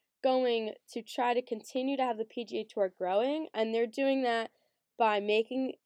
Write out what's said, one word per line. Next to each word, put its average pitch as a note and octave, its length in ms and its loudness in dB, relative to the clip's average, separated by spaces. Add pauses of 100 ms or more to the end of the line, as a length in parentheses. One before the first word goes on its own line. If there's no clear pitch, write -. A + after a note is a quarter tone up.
(240)
going A#3+ 500 2 (180)
to A#3 100 -6
try A#3+ 320 -2
to A#3+ 80 0
continue B3+ 540 -4
to B3+ 80 0
have A#3 140 -2
the A3 80 -4
P A#3+ 180 -8
G A3 160 -6
A G#3+ 40 -4
Tour G3+ 340 -2
growing, A#3+ 560 0
and A3 200 0
they're A#3 140 2
doing C4+ 360 0
that A3+ 280 0 (460)
by G#3+ 220 4
making A3+ 540 0 (120)